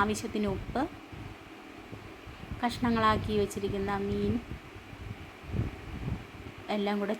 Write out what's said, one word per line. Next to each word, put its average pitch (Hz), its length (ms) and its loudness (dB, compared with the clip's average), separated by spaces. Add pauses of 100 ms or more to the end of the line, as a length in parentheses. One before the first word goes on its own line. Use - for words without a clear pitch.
ആവശ്യത്തിന് 208 540 4
ഉപ്പ്, 233 280 0 (1800)
കഷ്ണങ്ങളാക്കി 226 800 6
വെച്ചിരിക്കുന്ന 202 520 2 (140)
മീൻ 202 280 4 (2500)
എല്ലാം 202 240 2
കൂടെ 202 200 0